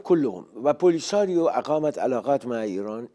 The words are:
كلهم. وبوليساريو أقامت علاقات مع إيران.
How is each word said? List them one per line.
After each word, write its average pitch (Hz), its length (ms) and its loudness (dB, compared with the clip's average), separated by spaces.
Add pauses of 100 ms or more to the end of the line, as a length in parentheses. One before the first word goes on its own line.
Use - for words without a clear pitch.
كلهم. 135 420 0 (100)
وبوليساريو 165 920 2
أقامت 147 520 0
علاقات 127 460 0
مع 117 180 -4
إيران. 107 520 -6